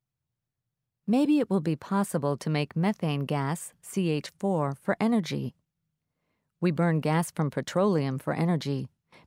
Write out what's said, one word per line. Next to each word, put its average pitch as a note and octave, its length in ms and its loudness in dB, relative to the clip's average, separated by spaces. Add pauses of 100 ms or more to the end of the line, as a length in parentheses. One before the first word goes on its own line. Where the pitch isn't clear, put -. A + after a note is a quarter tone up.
(1080)
Maybe C#4+ 320 4
it B3+ 120 0
will F#3+ 100 2
be D#3 160 0
possible D3 640 -2
to - 100 -6
make D3 260 -2
methane D#3+ 520 -2
gas, C#3+ 560 -4
C F#3 260 -2
H D3+ 300 -2
four, D#3 420 0
for - 180 -2
energy. D#3+ 560 0 (1080)
We F3+ 80 4
burn D#3+ 300 2
gas D#3+ 300 0
from D3+ 200 -2
petroleum C#3+ 680 0
for D3 140 -4
energy. C#3+ 560 0 (380)